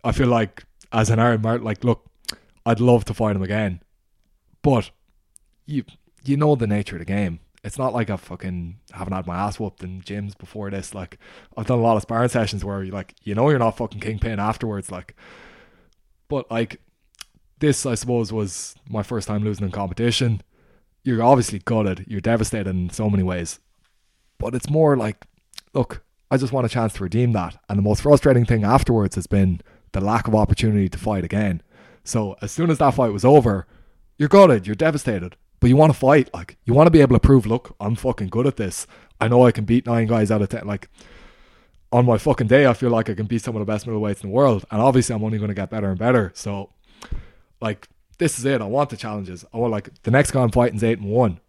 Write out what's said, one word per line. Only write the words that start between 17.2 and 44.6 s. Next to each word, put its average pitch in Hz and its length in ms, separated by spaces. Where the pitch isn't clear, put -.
this, 147 260
I 123 100
suppose, 117 360
was 107 440
my 107 160
first 107 240
time 107 160
losing 104 220
in 92 60
competition. 110 680
You're 113 200
obviously 120 360
gutted. 98 480
You're 101 140
devastated 110 480
in 90 200
so 107 200
many 98 140
ways. 90 360
But 123 180
it's 127 140
more 151 260
like, 107 300
look, - 300
I 135 80
just 127 160
want 127 120
a 110 40
chance 113 240
to 98 100
redeem 117 300
that. 87 240
And 101 100
the 101 60
most 104 200
frustrating 135 420
thing 110 180
afterwards 110 520
has 92 120
been 92 340
the 95 80
lack 110 260
of 110 80
opportunity 104 540
to - 80
fight 98 260
again. 92 380
So 104 380
as 101 100
soon 170 180
as 151 80
that 139 160
fight 117 200
was 101 120
over, 117 400
you're 147 120
gutted, 156 380
you're 104 80
devastated, 117 600
but 127 100
you 127 80
wanna 156 160
fight. 135 400
Like, - 320
you 117 80
wanna 160 180
be 160 100
able 127 140
to 110 40
prove, 131 280
"Look, - 320
I'm 104 160
fucking 120 320
good 113 180
at 139 120
this. 98 280
I 110 80
know 120 180
I 120 60
can 107 140
beat 117 200
nine 117 220
guys 110 220
out 107 120
of 98 80
ten." 107 180
Like, 101 220
on 123 140
my 117 120
fucking 123 300
day, 135 200
I 120 60
feel 123 160
like 113 200
I 95 60
can 107 120
beat 117 140
some 117 140
of 107 40
the 104 60
best 107 220
middleweights 107 360
in 98 60
the 101 60
world. 123 340